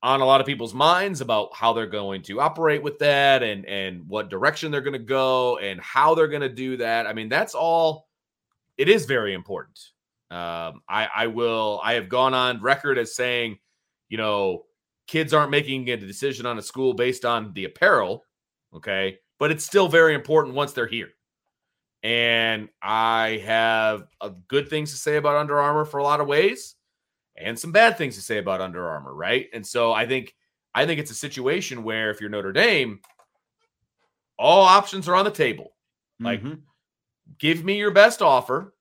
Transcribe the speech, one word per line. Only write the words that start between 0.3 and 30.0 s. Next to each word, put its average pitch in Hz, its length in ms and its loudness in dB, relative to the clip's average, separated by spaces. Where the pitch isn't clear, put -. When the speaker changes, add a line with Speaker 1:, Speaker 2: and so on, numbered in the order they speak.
Speaker 1:
of - 60 -4
people's 117 260 -6
minds 170 480 2
about 113 320 -2
how 113 200 0
they're 113 120 -2
going 98 380 -8
to 101 180 -6
operate 151 400 0
with 143 180 -8
that 139 440 4
and, 104 220 -6
and 92 420 -8
what 101 220 -6
direction 151 420 -2
they're 143 100 -4
gonna 135 160 -6
go 127 600 0
and 95 200 -8
how 147 360 2
they're 160 120 4
gonna 143 220 -4
do 127 280 -8
that. 113 280 -2
I 107 80 -6
mean, 110 160 -8
that's 170 240 -2
all, 160 540 0
it 143 120 0
is 196 160 6
very 117 280 -2
important. 92 440 -12
Um, 85 560 -10
I, 107 260 -2
I 110 140 -2
will, 110 560 -2
I 113 100 0
have 110 140 -4
gone 131 280 2
on 127 260 -2
record 135 380 0
as 117 160 -4
saying, 120 420 -4
you 107 80 -8
know, 101 480 -2
kids 156 260 -2
aren't 151 160 4
making 135 400 -2
a 120 80 -2
decision 110 480 -6
on 120 140 -4
a - 20 -12
school 131 320 -2
based 123 320 0
on 113 280 -2
the 95 120 -8
apparel, 110 580 0
okay? 95 420 -4
But 147 100 2
it's 156 160 -4
still 190 220 2
very 160 260 6
important 143 400 0
once 147 180 -2
they're 120 140 -2
here. 110 240 -8
And 113 680 0
I 113 640 0
have, 110 640 0
uh, 107 80 -10
good 139 220 -2
things 151 220 -6
to 139 60 -12
say 151 200 -2
about 147 180 0
Under 147 240 0
Armour 147 240 2
for 151 140 -8
a 139 60 -2
lot 147 180 2
of 143 60 -2
ways 185 480 0
and 113 220 -8
some 165 140 -10
bad 226 260 6
things 131 180 -4
to 98 60 -14
say 107 160 -4
about 95 240 -4
Under 90 260 -8
Armour, 69 280 -10
right? 101 360 -2
And 110 140 -12
so 117 280 0
I 110 120 0